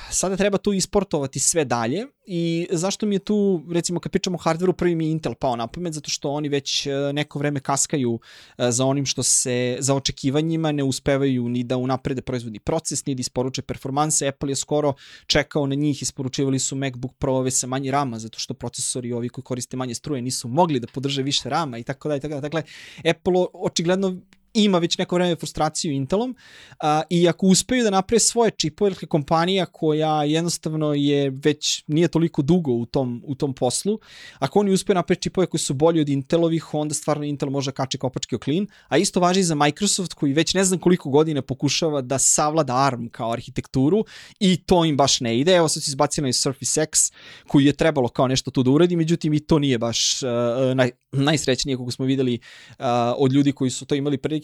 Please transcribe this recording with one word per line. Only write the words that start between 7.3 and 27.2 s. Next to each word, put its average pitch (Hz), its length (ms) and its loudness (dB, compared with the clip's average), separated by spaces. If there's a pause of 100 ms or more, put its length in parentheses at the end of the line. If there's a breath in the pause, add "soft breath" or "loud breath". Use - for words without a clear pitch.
vreme 143 200 -2
kaskaju, 131 600 0 (380 loud breath)
e, 123 140 2
za 127 140 2
onim 139 200 2
što 135 180 -4
se, 123 560 0
za 139 160 2
očekivanjima, 156 760 -2
ne 143 120 -2
uspevaju 135 640 0
ni 123 140 -2
da 123 140 -2
unaprede 127 440 -2
proizvodni 117 380 -8
proces, - 460 -4
ni 139 100 -2
da 127 40 -8
isporuče 127 420 -4
performanse. 143 640 -2
Apple 139 240 -4
je 135 40 -2
skoro 147 380 0 (340 loud breath)
čekao 143 400 0
na 139 80 -2
njih, 143 260 0
isporučivali 135 580 -2
su - 160 -4
MacBook 131 440 -6
Pro-ove 131 320 0
sa 127 160 -2
manje 131 240 -4
rama, 131 280 -2
zato 110 200 -14
što - 140 -8
procesori 120 600 -6
ovi 120 160 -4
koji 127 140 -14
koriste - 340 -8
manje 127 180 -6
struje 139 260 -6
nisu 123 260 -6
mogli 147 320 2
da - 80 -8
podrže 139 360 -4
više 139 260 -4
rama 139 280 -4
i 117 60 -12
tako 139 260 -8
dalje, 147 80 -2
i 135 40 -6
tako 151 80 -8
dalje. 147 120 -8
Dakle, 151 220 -4 (460 loud breath)
Apple 180 280 0
o-, 180 160 2
očigledno 185 640 0 (360)
ima 208 240 4
već 170 200 0
neko 180 180 -2
vreme 175 200 2
frustraciju 156 580 -4
Intelom, 196 420 -2 (440 loud breath)
a, 156 300 2
i 175 180 4